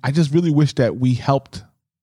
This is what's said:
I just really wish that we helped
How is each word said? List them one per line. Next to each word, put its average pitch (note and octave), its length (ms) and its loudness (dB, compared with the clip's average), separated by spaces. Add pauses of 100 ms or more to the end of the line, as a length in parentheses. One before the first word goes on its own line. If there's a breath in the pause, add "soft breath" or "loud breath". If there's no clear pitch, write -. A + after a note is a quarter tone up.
I C3 80 -4
just D3 220 0
really E3+ 180 2
wish D3 240 2
that A2+ 240 0
we B2+ 160 0
helped - 480 -4 (400)